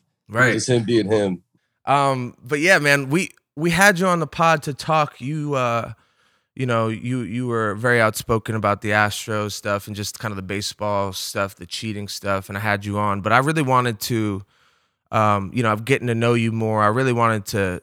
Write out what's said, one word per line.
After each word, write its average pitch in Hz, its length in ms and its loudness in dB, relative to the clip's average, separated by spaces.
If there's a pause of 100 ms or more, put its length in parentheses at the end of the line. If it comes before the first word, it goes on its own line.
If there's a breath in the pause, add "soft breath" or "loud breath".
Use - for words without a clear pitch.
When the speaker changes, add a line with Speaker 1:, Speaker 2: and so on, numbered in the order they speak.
(280)
Speaker 1:
Right. 117 240 2
Speaker 2:
just 107 160 -2
him 120 160 2
being 107 260 2
him. 101 320 0 (440)
Speaker 1:
Um, 135 580 0
but 143 160 -4
yeah, 175 200 6
man, 143 300 2
we, 170 220 0 (240)
we 165 140 0
had 185 280 4
you 190 100 2
on 175 120 2
the 151 80 -2
pod 165 360 2
to 147 100 -6
talk. 156 480 -2
You, 147 320 -4
uh, 117 400 -2 (600)
you 131 120 -4
know, 113 240 2
you, 120 320 -4
you 120 260 -4
were 110 280 0
very 120 260 4
outspoken 110 540 0
about 104 260 0
the 107 80 -4
Astros 104 640 0
stuff 101 340 -4
and 107 80 -10
just 101 240 -8
kind 107 140 -6
of - 20 -8
the 95 60 -8
baseball 101 720 -4
stuff, 98 420 -4
the 90 100 -16
cheating 101 440 -8
stuff, 98 400 -4
and 101 80 -6
I 98 40 -4
had 104 220 0
you 104 140 -4
on. 101 240 0
But 107 100 0
I 117 60 6
really 156 240 2
wanted 123 400 0
to, 104 420 -2 (680)
um, 104 400 2
you 123 100 0
know, 110 80 2
I'm 107 120 -2
getting 123 240 0
to 117 80 0
know 117 180 2
you 113 180 0
more. 110 320 0
I 104 40 4
really 123 260 2
wanted 113 340 2
to, 95 360 -2